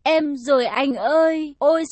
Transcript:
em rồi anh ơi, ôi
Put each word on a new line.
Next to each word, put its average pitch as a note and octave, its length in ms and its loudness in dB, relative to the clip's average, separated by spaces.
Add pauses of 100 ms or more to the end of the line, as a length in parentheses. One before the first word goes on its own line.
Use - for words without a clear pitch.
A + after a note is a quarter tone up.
em D#4 340 0
rồi B3+ 300 2
anh C4 280 -2
ơi, D#4 640 0
ôi D#4+ 340 2